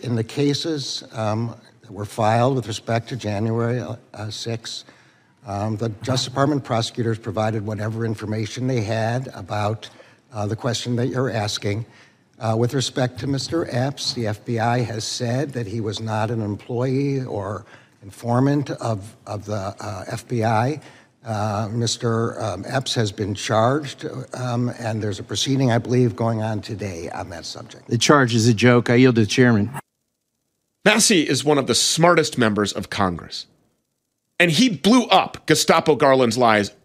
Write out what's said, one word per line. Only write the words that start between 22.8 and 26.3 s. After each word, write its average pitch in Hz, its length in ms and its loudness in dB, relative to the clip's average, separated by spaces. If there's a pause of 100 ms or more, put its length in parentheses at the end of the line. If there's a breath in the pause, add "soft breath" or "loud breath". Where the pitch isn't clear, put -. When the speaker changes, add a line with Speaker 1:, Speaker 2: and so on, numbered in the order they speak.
Speaker 1:
has 107 160 0
been 104 200 -4
charged, 127 720 0 (300)
um, 123 460 -4
and 110 200 -4
there's 104 200 -4
a - 20 -14
proceeding, 135 480 0
I 117 80 4
believe, 120 380 2
going 113 260 -2